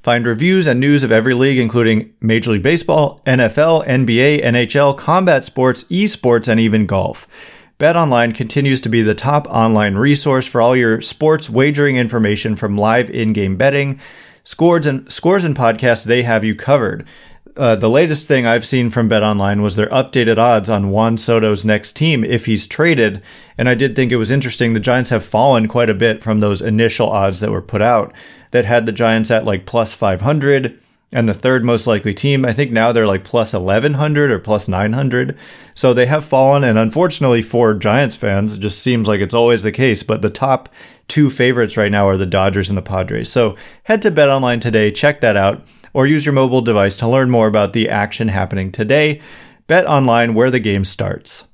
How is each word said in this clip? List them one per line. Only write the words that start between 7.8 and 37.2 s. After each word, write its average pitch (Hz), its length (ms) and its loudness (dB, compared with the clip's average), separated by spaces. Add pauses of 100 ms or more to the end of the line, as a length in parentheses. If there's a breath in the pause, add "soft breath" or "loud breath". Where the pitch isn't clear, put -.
BetOnline 143 540 2
continues 131 480 -2
to 120 60 -4
be 113 140 2
the 107 140 2
top 147 320 -2
online 107 480 2
resource 135 500 0
for 120 160 -2
all 127 140 4
your 113 240 0
sports 156 500 -2
wagering 143 460 0
information, 110 600 -2
from 101 220 -4
live 110 320 0
in-game 101 460 -2
betting, 139 440 -2 (440 loud breath)
scores 165 420 2
and, 135 260 -4
scores 180 320 0
and 147 120 -2
podcasts. 117 480 0
They 120 180 0
have 113 220 0
you 107 100 -2
covered. 117 500 -2 (500 loud breath)
Uh, 120 200 2
the 110 160 0
latest 151 380 0
thing 131 180 2
I've 117 180 0
seen 123 260 -2
from 113 200 0
BetOnline 104 500 0
was 104 160 -2
their 107 120 0
updated 120 500 0
odds 113 320 2
on 101 200 0
Juan 113 280 0
Soto's 110 460 0
next 107 300 -2
team 156 280 0
if 117 240 -2
he's 107 200 -2
traded. 117 560 0 (360 loud breath)
And 123 100 0
I 127 60 2
did 120 220 -2
think 127 160 0
it 127 40 0
was 110 140 -2
interesting. 123 420 -2
The 110 80 0
Giants 123 300 0
have 113 140 -2
fallen 117 440 2
quite 120 220 0
a 104 40 0
bit 110 280 0
from 107 160 -2
those 104 240 0
initial 113 480 0
odds 98 300 0
that 104 100 -4
were 98 100 -4
put 104 220 -4
out 113 320 0 (380 loud breath)
that 120 120 2
had 117 220 0
the 120 60 -4
Giants 113 380 0
at, 113 140 2
like, 98 220 -4
plus 117 260 -2
five 95 300 -2
hundred 139 580 0 (320 soft breath)
and 117 160 0
the 101 60 0
third 127 300 0
most 120 220 0
likely 107 260 -2
team. 139 320 0
I 120 80 -2
think 123 200 -2
now 117 200 2
they're, 113 140 2
like, 95 180 -2
plus 117 300 -2
eleven 107 400 0
hundred 147 360 0
or 104 80 0
plus 107 300 -4
nine 101 240 -2
hundred. 127 440 -2 (380 loud breath)
So 127 200 2
they 127 120 2
have 147 180 -2
fallen. 139 380 2
And 113 160 2
unfortunately 123 640 0